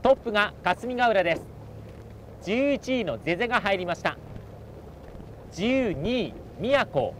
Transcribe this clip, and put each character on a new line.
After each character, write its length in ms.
ト 120
ッ 40
プ 160
が 300
霞 340
ヶ 140
浦 120
で 140
す。 60
十 300
一 300
位 20
の 140
ゼ 180
ゼ 120
が 120
入 160
り 80
ま 100
し 80
た。 140
十 400
二 360
位、 60
宮 320
古。 300